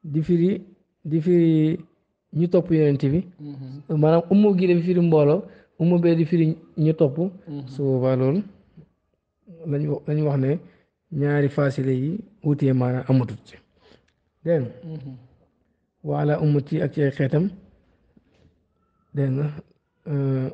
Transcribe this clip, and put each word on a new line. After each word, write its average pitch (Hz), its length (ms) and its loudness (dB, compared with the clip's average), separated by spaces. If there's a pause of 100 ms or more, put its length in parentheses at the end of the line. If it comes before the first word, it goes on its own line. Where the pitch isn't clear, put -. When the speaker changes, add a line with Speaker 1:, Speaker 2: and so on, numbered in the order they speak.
Speaker 1:
di 156 200 -4
firi, 180 420 0 (400)
di 160 160 -2
firi 165 580 2 (540)
ñu 170 160 0
topp 175 220 0
yonent 147 360 2
bi. 151 140 0 (200)
Speaker 2:
Mm-hmm. 143 600 -10
Speaker 1:
Maanaam 160 300 4
umma 202 280 4
gi 185 80 0
dafa 175 160 2
firi 175 180 0
mbooloo 160 420 4 (360)
umma 175 200 2
bee 170 180 4
di 165 80 2
firi 160 320 0 (220)
ñu 156 160 2
topp. 147 240 0
Speaker 2:
Mm-hmm. 160 500 -8
Speaker 1:
Su 135 140 -10
boobaa 131 340 0
loolu 139 260 0 (1200)
lañu, 147 400 -4
lañu 151 200 -2
wax 139 140 0
ne 139 180 0 (540)
ñaari 143 360 0
faasile 135 440 -2
yi 131 180 -2 (340)
wutee 143 280 0
maanaam 127 360 0
amatut 123 360 0
ci. - 120 -20 (880)
Dégg 160 180 2
nga? 113 80 -6 (140)
Speaker 2:
Mm-hmm. 139 300 -14 (920)
Speaker 1:
Wa 147 160 -2
ala 147 200 0
ummati 151 400 0
ak 156 140 -2
ci 151 80 -2
ay 139 80 2
xeetam. 151 400 0 (1600)
Dégg 139 180 -2
nga? 143 140 -4 (600)
Euh, 135 480 -2